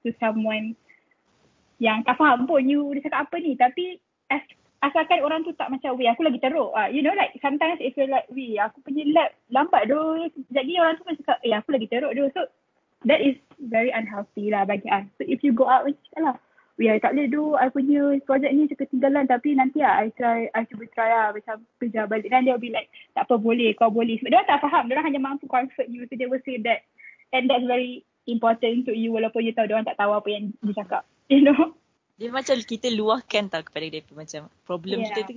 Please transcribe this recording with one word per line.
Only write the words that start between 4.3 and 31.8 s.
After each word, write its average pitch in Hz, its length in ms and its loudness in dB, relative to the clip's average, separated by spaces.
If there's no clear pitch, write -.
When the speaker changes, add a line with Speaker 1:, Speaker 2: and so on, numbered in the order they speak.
Speaker 1:
as-, - 220 -8
asalkan 311 400 0
orang 311 240 -2
tu 339 80 -8
tak - 160 -6
macam, 262 240 -4
"Weh, 247 160 0
aku 233 160 2
lagi 254 160 0
teruk." 269 320 0
Ah, 208 160 0
you 269 160 0
know, 339 80 2
like, - 240 -2
sometimes 311 440 -2
if 262 120 -4
you're 269 160 0
like, 269 240 0
"Weh, 240 240 -6
aku 214 240 -4
punya 294 280 -6
lab 311 200 4
lambat 277 320 2
doh." 320 400 -2
Jadi 269 320 -4
orang 320 160 2
tu - 80 -18
macam 339 160 -8
cakap, 247 240 0
"Eh, 226 80 0
aku 208 200 -4
lagi 226 120 0
teruk 247 320 -4
doh." 277 160 0
So, 339 160 -6
that 269 160 4
is 262 160 2
very 233 320 0
unhealthy 208 560 -6
lah 196 160 0
bagi 202 240 -4
I. 196 160 0
So, - 80 2
if - 200 2
you 277 80 4
go 240 160 4
out, 254 160 6
macam 285 240 -4
cakap 311 160 -8
lah, 254 100 0
"Weh, 226 80 4
I 214 80 4
tak 240 160 0
boleh 285 160 0
doh, 302 240 0
I 262 160 4
punya 285 560 2
projek 269 280 2
ni 302 120 4
macam 294 160 -4
ketinggalan. 277 480 0
Tapi 247 240 0
nanti 262 280 2
lah, 220 200 4
I 220 120 -2
try, 233 360 -2
I 226 160 -4
cuba 220 240 -16
try 226 240 -2
lah. 214 200 2
Macam 220 280 -10
kejar 214 320 -4
balik." 214 240 -4
Then 254 160 4
they'll 247 80 2
be 233 160 -8
like, - 160 -6
"Tak - 160 -2
apa, 240 80 4
boleh, 226 400 2
kau 226 160 4
boleh." 226 240 0
Sebab 254 160 -6
dia 370 80 8
orang - 80 0
tak 285 160 2
faham. 285 240 2
Dia 262 80 -2
orang 320 160 0
hanya 277 80 -2
mampu 277 240 -6
comfort 254 440 -2
you. 240 200 -12
So, 262 80 -10
they 254 80 -4
will 254 160 -4
say 254 240 -8
that. 226 200 -2
And 262 200 0
that's 247 200 2
very 247 320 -2
important 233 580 0
untuk 233 140 -4
you 226 160 -2
walaupun 226 320 -2
you 226 100 -4
tahu 214 160 0
dia 220 80 0
orang 220 80 -4
tak - 140 -8
tahu 202 120 2
apa 208 200 -4
yang 208 320 -8
you 208 80 -2
cakap. - 340 -8
<laughs> - 60 -20
You 277 160 6
know? 294 320 4